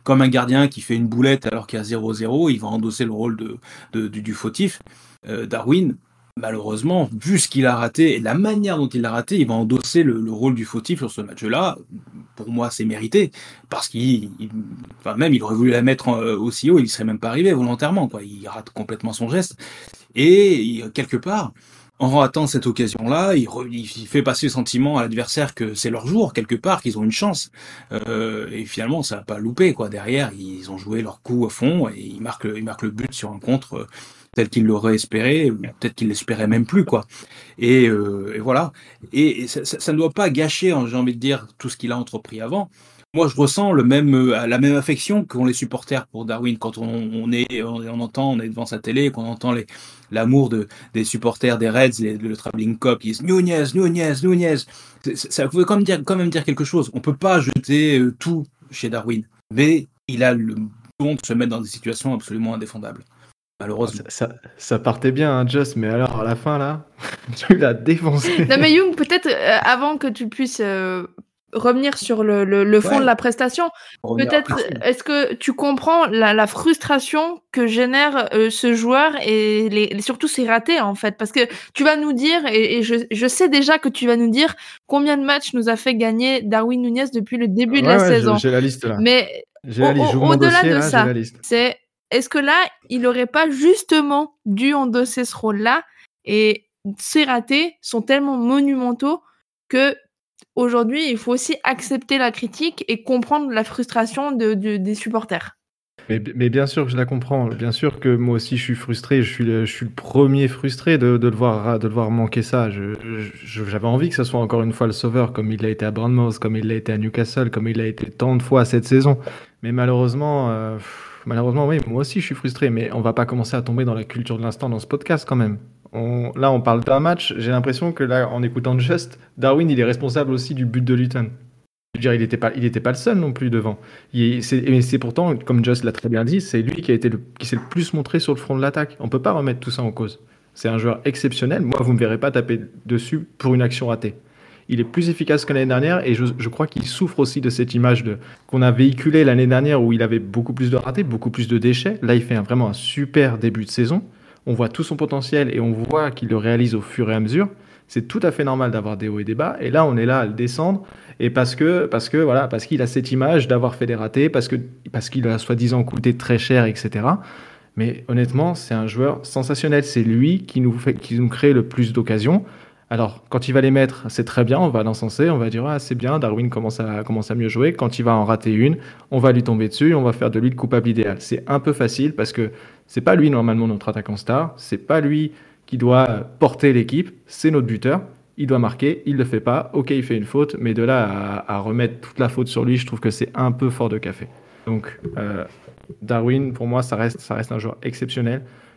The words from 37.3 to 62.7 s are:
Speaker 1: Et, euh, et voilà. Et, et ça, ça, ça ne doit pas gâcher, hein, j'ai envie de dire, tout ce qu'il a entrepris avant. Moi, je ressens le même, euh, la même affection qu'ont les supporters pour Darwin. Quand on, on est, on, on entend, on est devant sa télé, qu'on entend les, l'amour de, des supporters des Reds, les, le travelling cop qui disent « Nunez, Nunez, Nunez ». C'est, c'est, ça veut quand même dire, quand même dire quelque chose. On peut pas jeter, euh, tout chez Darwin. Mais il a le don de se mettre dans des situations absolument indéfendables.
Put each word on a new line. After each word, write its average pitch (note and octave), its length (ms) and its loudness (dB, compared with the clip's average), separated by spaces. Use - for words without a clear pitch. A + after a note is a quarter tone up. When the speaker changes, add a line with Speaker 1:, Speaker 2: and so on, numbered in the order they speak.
Speaker 1:
Et, A#2+ 300 6
euh, G2+ 480 -2
et G#2+ 40 -6
voilà. C3 320 0
Et, C#3 280 2
et B2 60 -8
ça, - 180 -8
ça, - 140 -8
ça - 120 -4
ne D3+ 60 0
doit D#3+ 140 2
pas G3+ 180 0
gâcher, D#3 420 0
hein, C3+ 160 0
j'ai A#2 80 -6
envie B2+ 200 0
de A#2 40 -12
dire, C3 280 -2
tout B2+ 120 -10
ce - 80 -12
qu'il A#2+ 140 -6
a A#2+ 60 -4
entrepris A2+ 440 -10
avant. F3+ 280 -6
Moi, D#3+ 120 4
je B2 80 -2
ressens D3 360 2
le C#3+ 120 4
même, C#3 300 4
euh, B2+ 320 2
la B2 140 0
même C#3+ 160 4
affection D#3+ 500 -2
qu'ont B2+ 180 -4
les B2+ 100 2
supporters B2+ 520 -6
pour A2+ 200 -12
Darwin. A2+ 340 -4
Quand A2+ 180 -8
on, A2+ 340 -6
on A2+ 200 -4
est, A#2+ 320 -2
on, A#2 140 -8
on A#2 240 -8
entend, C3+ 320 -2
on A#2 60 -2
est A2+ 100 -6
devant A2+ 180 -8
sa A2+ 100 -8
télé, B2+ 320 0
qu'on A#2 160 -8
entend A#2 260 -4
les, A#2 140 -4
l'amour A#2+ 380 2
de, G#2+ 180 -2
des A2+ 100 -2
supporters A#2 540 0
des A2 140 0
Reds, B2 300 4
les, G#2+ 180 -4
le G#2+ 180 -6
travelling A2 400 -4
cop A#2+ 220 0
qui A2+ 80 -8
disent « A2+ 160 -6
Nunez, F3+ 400 2
Nunez, E3+ 480 0
Nunez ». F3 360 2
C'est, C3 140 -6
c'est, - 140 -10
ça C3+ 160 -2
veut E3+ 180 2
quand G#3 120 2
même G3+ 60 4
dire, F3+ 220 0
quand F#3+ 120 0
même F3 120 0
dire D#3 140 -2
quelque D3 200 -2
chose. C#3+ 300 -2
On B2+ 60 -4
peut C#3+ 160 -2
pas F#3 240 2
jeter, C#3+ 580 2
euh, B2 220 2
tout E3 260 -2
chez - 200 -8
Darwin. A2 340 -4
Mais C#3+ 360 4
il B2 160 0
a B2+ 120 4
le A2 180 -2
don C#3+ 160 0
de - 100 -10
se - 80 -4
mettre A#2+ 160 2
dans A2+ 120 -6
des G#2 60 -10
situations A#2 460 -6
absolument A2+ 400 -6
indéfendables. A2 500 -12